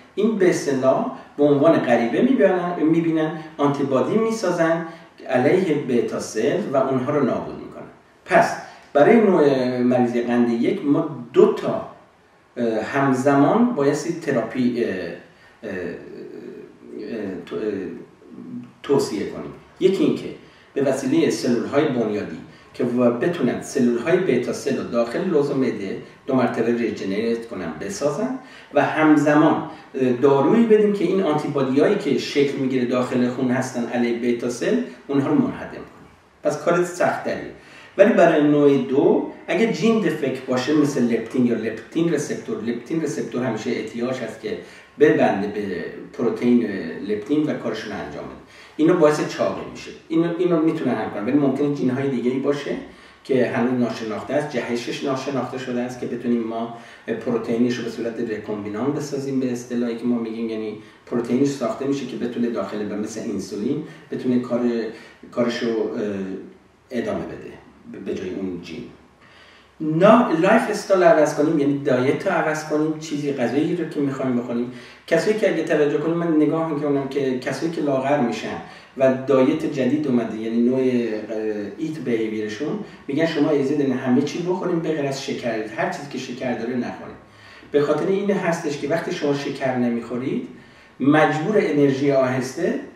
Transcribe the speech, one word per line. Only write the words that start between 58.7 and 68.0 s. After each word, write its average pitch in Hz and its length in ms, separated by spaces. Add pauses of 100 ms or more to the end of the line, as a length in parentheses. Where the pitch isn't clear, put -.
بسازیم، 135 480
به 123 120
اصطلاحی 120 440
که - 80
ما 120 140
می‌گیم، 113 300
یعنی 110 300 (280)
پروتئینش 123 420
ساخته - 380
می‌شه 139 200
که 110 100
بتونه 120 340
داخل، 104 420
و 101 40
مثل 107 240
انسولین 107 640 (260)
بتونه 123 280
کار، 120 220 (720)
کارش 117 320
رو، 117 60
اه، 110 340 (880)
ادامه 139 340
بده - 280 (520)